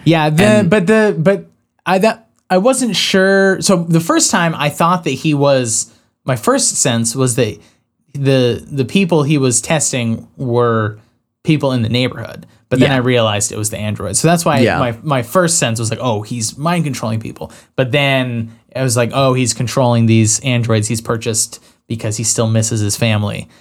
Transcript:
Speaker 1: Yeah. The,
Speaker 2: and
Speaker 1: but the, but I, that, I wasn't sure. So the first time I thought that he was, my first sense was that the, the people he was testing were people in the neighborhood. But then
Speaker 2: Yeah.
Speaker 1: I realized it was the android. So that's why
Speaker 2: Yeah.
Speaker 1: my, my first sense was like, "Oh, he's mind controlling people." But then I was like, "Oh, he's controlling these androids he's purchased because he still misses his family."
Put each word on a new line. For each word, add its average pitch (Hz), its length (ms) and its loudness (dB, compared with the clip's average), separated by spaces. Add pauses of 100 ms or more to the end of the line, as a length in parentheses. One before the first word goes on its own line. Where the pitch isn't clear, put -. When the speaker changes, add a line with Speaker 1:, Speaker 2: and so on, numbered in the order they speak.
Speaker 1:
Yeah. 156 260 2
The, 160 140 2
Speaker 2:
and 208 260 4
Speaker 1:
but 208 160 2
the, 214 320 2
but 190 280 0 (380)
I, 180 140 2
that, - 300 0 (200)
I 185 100 2
wasn't 247 360 0
sure. 190 680 2
So 175 220 2
the 165 180 2
first 311 300 0
time 170 260 0
I 143 120 0
thought 170 360 2
that 151 60 -2
he 147 240 0
was, 135 580 0 (320)
my 131 120 0
first - 400 0
sense 117 400 -2
was 127 200 0
that 117 220 -2 (560)
the, 135 560 0
the 135 140 -2
people 170 400 2
he 147 140 2
was 127 220 0
testing 117 760 -2
were 117 640 0 (440)
people 143 300 0
in 123 100 0
the 110 60 0
neighborhood. 120 580 -4 (220)
But 123 120 2
then 139 100 4
Speaker 2:
Yeah. 135 60 2
Speaker 1:
I - 20 2
realized 113 540 0
it - 60 -6
was 107 120 -4
the - 80 -8
android. 101 380 -4
So - 100 0
that's 170 180 2
why 156 160 2
Speaker 2:
Yeah. 98 200 2
Speaker 1:
my, 120 220 -2
my 143 200 -2
first 170 360 0
sense 117 200 -2
was 107 120 -4
like, 110 120 -6
"Oh, 107 200 -2
he's 113 360 -8
mind 170 260 -2
controlling 120 360 -6
people." - 320 -12 (240)
But 127 160 0
then 127 580 0 (240)
I 131 80 -4
was 120 140 0
like, 120 180 2
"Oh, 135 200 2
he's 127 200 0
controlling 120 520 2
these 110 340 2
androids 117 480 0
he's 117 120 -4
purchased 113 600 -6 (240)
because 113 300 -6
he 113 80 -6
still 110 240 0
misses 110 320 0
his 101 160 -2
family." 104 520 -2 (120)